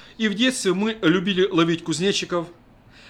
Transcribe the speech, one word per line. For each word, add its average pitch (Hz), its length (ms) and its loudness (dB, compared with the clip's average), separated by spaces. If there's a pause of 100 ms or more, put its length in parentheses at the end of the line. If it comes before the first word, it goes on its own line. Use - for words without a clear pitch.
(180)
И 220 100 0
в 196 60 -2
детстве 226 400 0
мы 214 280 -2
любили 185 460 2
ловить 170 380 0
кузнечиков. 170 600 -2 (600)